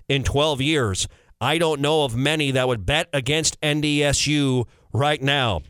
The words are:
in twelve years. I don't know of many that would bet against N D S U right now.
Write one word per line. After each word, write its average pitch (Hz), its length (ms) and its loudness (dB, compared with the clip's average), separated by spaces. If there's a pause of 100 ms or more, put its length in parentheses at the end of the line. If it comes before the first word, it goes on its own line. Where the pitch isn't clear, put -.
in 135 140 0
twelve 143 400 0
years. 135 460 0 (340)
I 143 160 0
don't 160 240 0
know 151 220 2
of 117 120 -2
many 143 360 0
that 127 160 2
would 113 180 -2
bet 151 280 0
against 147 500 -2
N 151 180 0
D 147 220 0
S 139 240 0
U 135 400 0 (260)
right 143 260 0
now. 127 500 0